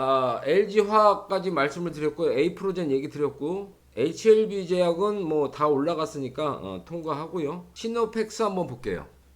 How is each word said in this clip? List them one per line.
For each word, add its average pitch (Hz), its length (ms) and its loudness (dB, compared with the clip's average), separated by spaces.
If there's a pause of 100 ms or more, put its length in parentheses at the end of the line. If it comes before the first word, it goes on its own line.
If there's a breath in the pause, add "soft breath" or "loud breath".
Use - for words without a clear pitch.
아, 131 420 2
엘지 196 360 4
화학까지 202 720 2
말씀을 156 400 -2
드렸고요. 151 400 -2
에이프로젠 175 580 0
얘기 135 180 0
드렸고, 147 680 -4 (200)
에이치엘비 196 680 4
제약은 180 560 2
뭐 151 300 0
다 151 160 2
올라갔으니까, 151 880 -2
어, 95 280 -8
통과하고요. 160 920 -6
시노펙스 226 680 -4
한번 190 240 0
볼게요. 98 400 -6 (300)